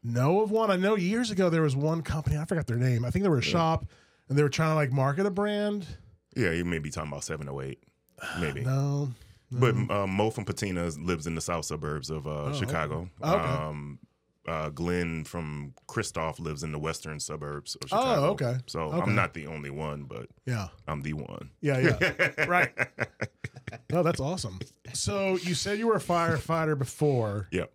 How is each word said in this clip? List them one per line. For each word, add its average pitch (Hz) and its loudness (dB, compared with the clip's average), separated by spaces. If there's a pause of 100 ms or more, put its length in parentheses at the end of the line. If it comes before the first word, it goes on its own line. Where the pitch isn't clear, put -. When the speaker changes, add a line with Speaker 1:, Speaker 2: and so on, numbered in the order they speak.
Speaker 1:
know 127 4
of 214 0
one. 220 4
I 185 6
know 190 4
years 214 0
ago 185 4
there 165 4
was 143 4
one 156 0
company, 151 0
I 156 -2
forgot 160 -2
their 117 0
name. 123 4
I 120 -2
think 190 0
they 196 4
were 143 6
a 117 0
Speaker 2:
Yeah. - 0
Speaker 1:
shop, 165 2 (440)
and 139 4
they 151 6
were 143 4
trying 160 2
to, 156 2
like, 147 4
market 139 2
a 208 2
brand. 208 0 (500)
Speaker 2:
Yeah, 104 4
you 85 2
may 85 0
be 73 -6
talking 76 -6
about 71 -6
seven 71 -6
oh 67 -6
eight. 67 -8 (380)
Speaker 1:
<sighs> - -6
Speaker 2:
Maybe. 71 -2
Speaker 1:
No, 139 0 (400)
Speaker 2:
But, 123 4
Speaker 1:
no. 101 2
Speaker 2:
uh, 98 0
Mo 104 2
from 110 -4
Patina 92 -2 (140)
lives 82 -2
in 82 -2
the 82 -4
south 82 -4
suburbs 76 -6
of, 76 -6
uh, 78 -4
Speaker 1:
Oh, 76 -4 (120)
okay. 139 -4
Speaker 2:
Chicago. 80 -2 (120)
Speaker 1:
Oh, 160 2
okay. 160 0
Speaker 2:
Um, 76 -4 (480)
uh, 78 -4
Glenn 85 0
from 73 -6 (140)
Christoph 80 -4
lives 78 -6
in 78 -6
the 73 -4
western 78 -6
suburbs 73 -8
of - -16 (120)
Speaker 1:
Oh, 202 2
Speaker 2:
Chicago. 233 2
Speaker 1:
okay. 127 0 (100)
Speaker 2:
So - -4 (100)
Speaker 1:
Okay. 76 0
Speaker 2:
I'm - 2
not 92 2
the 76 -10
only 73 -8
one, 73 -6
but 62 -10 (180)
Speaker 1:
Yeah. 110 -4 (200)
Speaker 2:
I'm 73 -4
the 76 -4
one. 50 -8 (120)
Speaker 1:
Yeah, 139 2
yeah. 151 4
Speaker 2:
<laughs> - -4
Speaker 1:
Right. 175 2 (1160)
No, 170 2
that's 165 2
awesome. 127 -4 (340)
So 196 0
you 180 -2
said 208 -2
you 233 2
were 220 6
a 175 2
firefighter 165 2
before. 120 2
Speaker 2:
Yep. 90 -2